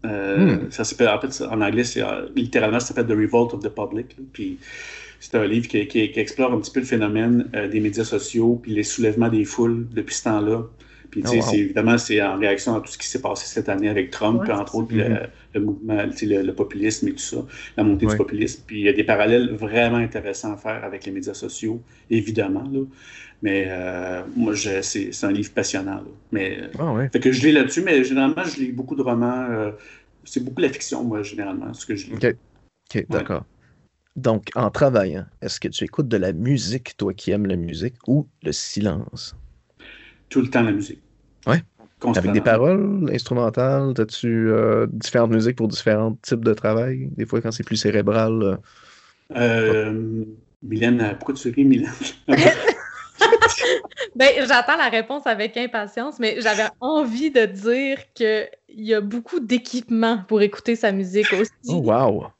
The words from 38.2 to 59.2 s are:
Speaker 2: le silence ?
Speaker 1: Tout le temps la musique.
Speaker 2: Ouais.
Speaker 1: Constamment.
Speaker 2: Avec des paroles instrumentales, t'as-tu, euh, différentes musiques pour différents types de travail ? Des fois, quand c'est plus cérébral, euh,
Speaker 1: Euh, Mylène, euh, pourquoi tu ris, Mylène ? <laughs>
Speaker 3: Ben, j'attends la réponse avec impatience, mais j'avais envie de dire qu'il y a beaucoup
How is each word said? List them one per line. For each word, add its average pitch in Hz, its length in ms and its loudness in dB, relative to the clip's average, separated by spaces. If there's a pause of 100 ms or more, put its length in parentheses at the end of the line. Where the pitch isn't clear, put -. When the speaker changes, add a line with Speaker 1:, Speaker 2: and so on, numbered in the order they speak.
Speaker 2:
le 78 80 -2
silence ? - 840 -6 (920)
Speaker 1:
Tout 131 140 2
le 123 60 2
temps 123 140 2
la 113 100 2
musique. - 280 -4 (480)
Speaker 2:
Ouais. 165 160 2 (360)
Speaker 1:
Constamment. 104 300 2
Speaker 2:
Avec 104 140 2
des - 40 4
paroles 180 640 4
instrumentales, 127 840 0
t'as-tu, 113 560 0
euh, 110 400 4
différentes 117 400 2
musiques 113 240 2
pour 113 120 0
différents 110 540 2
types 117 240 -2
de 113 80 4
travail ? 127 640 -2
Des 110 80 -2
fois, 113 160 -2
quand 113 100 -2
c'est 113 120 -6
plus 110 140 -4
cérébral, 110 680 2
euh, 95 120 2 (800)
Speaker 1:
Euh, 110 880 0 (380)
Mylène, 113 400 2
euh, 104 140 0
pourquoi - 180 -8
tu 127 160 -4
ris, 135 160 4
Mylène ? 123 240 6 (380)
<laughs> 269 80 6 (1800)
Speaker 3:
Ben, 262 140 6 (180)
j'attends 262 300 4
la 269 120 2
réponse 226 380 -2
avec 220 300 -2
impatience, 233 600 -6
mais 220 220 0
j'avais 214 260 2 (120)
envie 285 520 0
de 240 140 6
dire 240 540 -2 (140)
qu'il 214 360 0 (200)
y 214 240 -2
a 214 80 2
beaucoup 233 380 -4